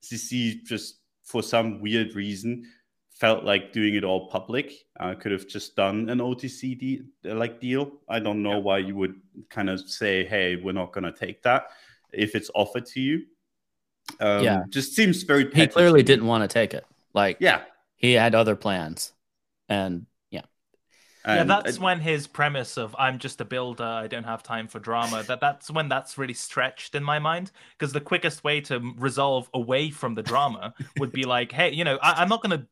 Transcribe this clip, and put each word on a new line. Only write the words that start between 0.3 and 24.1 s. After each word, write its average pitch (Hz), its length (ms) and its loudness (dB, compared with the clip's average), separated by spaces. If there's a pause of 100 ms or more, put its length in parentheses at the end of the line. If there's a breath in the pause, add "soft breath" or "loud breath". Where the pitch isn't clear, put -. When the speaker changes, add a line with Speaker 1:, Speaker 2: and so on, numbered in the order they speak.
Speaker 1:
just, - 360 -8 (240)
for 113 180 -4
some 113 380 0
weird 110 340 -2
reason, 104 500 -6 (460 loud breath)
felt 110 340 2
like 101 280 0
doing 104 240 2
it 98 80 0
all 95 240 -2
public. 123 440 -6 (260)
Uh, 92 160 -6
could 101 180 -6
have 95 140 -4
just - 300 -14
done 107 320 0
an 123 120 -2
O 123 140 -2
T 127 120 -8
C 131 280 -8
de-, 127 280 -6 (260)
uh, 107 60 -4
like, 117 260 -4
deal. 135 300 -2 (180)
I 117 120 -2
don't 104 220 -2
know 101 100 0
Speaker 2:
Yeah. 104 60 0
Speaker 1:
why 101 200 2
you 98 180 -4
would 95 240 -4 (280)
kind 101 200 -4
of 95 120 -4
say, 95 440 0
"Hey, 92 320 0
we're 92 160 -6
not 92 200 -4
gonna 90 200 -6
take - 300 -10
that," 123 240 4 (460 loud breath)
if 107 220 0
it's 107 200 -4
offered 110 320 0
to - 140 -8
you. 147 260 -2 (920)
Um, 104 240 2
Speaker 2:
Yeah. 101 240 2
Speaker 1:
just 131 260 -4
seems 202 300 4
very 143 200 4
Speaker 2:
He 135 60 -4
Speaker 1:
petty 156 220 4
Speaker 2:
clearly 170 280 10
Speaker 1:
to 127 40 8
me. - 20 0
Speaker 2:
didn't 120 200 6
wanna 113 220 2
take 110 260 2
it. - 120 -10 (260)
Like, 101 280 2
Speaker 1:
Yeah. 151 240 4 (320)
Speaker 2:
he 123 160 4
had 113 220 6
other 110 220 4
plans, 90 560 -4 (560)
and 95 380 -2 (1200 soft breath)
Speaker 3:
Yeah, 110 180 4
Speaker 1:
And 143 80 4
Speaker 3:
that's 202 260 2
Speaker 1:
it 185 40 -14
Speaker 3:
when 185 200 2
his 151 260 -2
premise 143 520 -4
of, 113 200 -8
"I'm 131 200 0
just 135 220 -10
a 123 40 -8
builder, 123 400 -6
I 113 220 -6
don't 117 180 -10